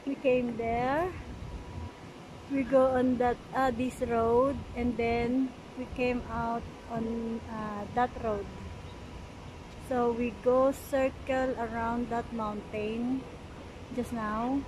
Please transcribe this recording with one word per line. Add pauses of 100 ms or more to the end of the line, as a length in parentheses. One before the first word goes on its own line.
We
came
there. (1400)
We
go
on
that, (160)
uh,
this
road, (160)
and
then (320)
we
came
out (300)
on,
uh,
that
road. (1400)
So
we
go
circle
around
that
mountain (720)
just
now